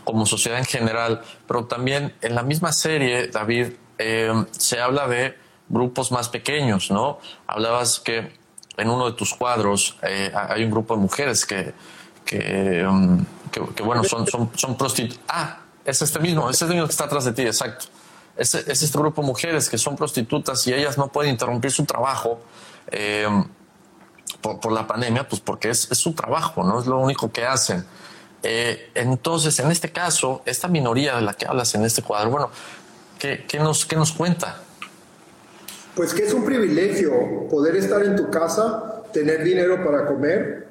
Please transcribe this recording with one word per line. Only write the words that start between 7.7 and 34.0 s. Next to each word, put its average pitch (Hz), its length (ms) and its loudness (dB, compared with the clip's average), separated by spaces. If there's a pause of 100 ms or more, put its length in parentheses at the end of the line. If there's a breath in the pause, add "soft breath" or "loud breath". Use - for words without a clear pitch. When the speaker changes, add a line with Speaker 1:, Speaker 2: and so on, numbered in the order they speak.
Speaker 1:
que 113 320 -4 (460)
en 107 120 0
uno 123 200 2
de 117 80 -8
tus - 160 -4
cuadros, 107 680 0
eh, 98 300 -2
ha-, 101 200 -2
hay 110 100 0
un 113 80 0
grupo 110 240 0
de 104 60 0
mujeres 117 440 0
que, 95 280 -4 (500 loud breath)
que, 98 680 0
mm, 92 280 6 (340)
que, - 100 -6 (140)
que, 107 80 -6
bueno, 117 220 2
son, 117 220 0
son, 117 280 0
son 127 220 -2
prostitu-, - 400 -2 (100)
ah, 160 320 -4 (240)
es 135 180 0
este 156 180 0
mismo, 156 300 2
es 127 120 2
este 175 120 0
mismo 170 140 2
que - 40 -2
está - 140 -2
atrás 143 200 0
de 120 80 2
ti, 135 80 0
exacto. 117 460 -2 (500 loud breath)
Es, - 180 0
es 135 260 -2
este 151 160 0
grupo 151 240 0
de 143 60 0
mujeres 147 420 0
que 156 80 -2
son 143 200 -2
prostitutas 131 680 -2
y 127 60 2
ellas 139 240 0
no 139 120 0
pueden 147 240 2
interrumpir 120 380 0
su 151 120 2
trabajo, 117 560 0 (500 loud breath)
eh, 104 380 0 (1120)
por, 107 200 -4
por 113 100 0
la 110 160 0
pandemia, 120 400 0
pues - 140 -6
porque 101 280 -2
es, - 220 -2
es - 60 0
su 165 160 0
trabajo, 151 500 -2
¿no? 101 160 4
Es 123 60 -2
lo 131 140 2
único 131 320 2
que 117 140 -2
hacen. 113 380 0 (600 loud breath)
Eh, 113 500 -2
entonces, 147 680 0
en 143 120 2
este 170 200 -2
caso, 156 540 -2
esta 127 220 -4
minoría 139 480 2
de 117 80 2
la 101 100 0
que - 120 -6
hablas 123 300 0
en 107 80 4
este 113 200 2
cuadro, 107 260 0
bueno, 135 200 0 (680 loud breath)
¿qué, 139 280 -6
qué 147 120 -4
nos, 156 260 2
qué 160 100 -4
nos 156 180 4